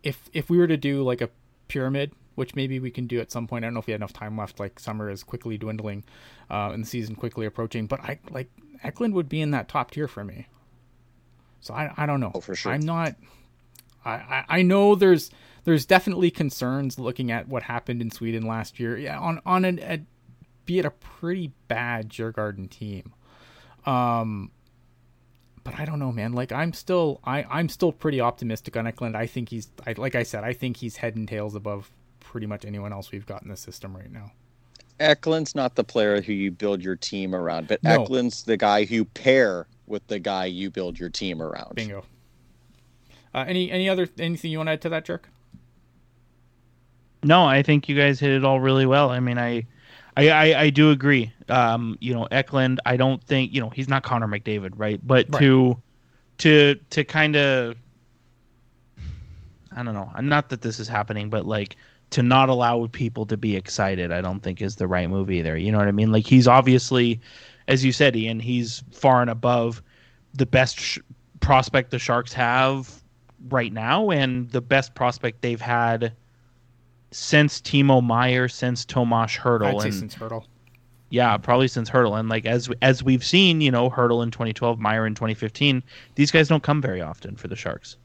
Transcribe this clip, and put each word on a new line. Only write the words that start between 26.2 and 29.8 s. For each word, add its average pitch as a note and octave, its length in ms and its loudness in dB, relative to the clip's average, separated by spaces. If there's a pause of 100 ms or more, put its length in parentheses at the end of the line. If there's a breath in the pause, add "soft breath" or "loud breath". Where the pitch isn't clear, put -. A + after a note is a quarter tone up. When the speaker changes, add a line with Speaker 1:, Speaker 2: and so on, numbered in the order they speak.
Speaker 1:
Like, B2 200 -6
I'm D#3+ 200 -4
still, E3 520 -2
I, C#3 260 -4
I'm D#3 180 -2
still E3+ 240 0
pretty C#3 280 -4
optimistic A#2 560 -4
on A2+ 100 -4
Eklund. A2+ 300 -8
I A2+ 100 -4
think A#2+ 240 -10
he's, A2+ 180 -12 (180)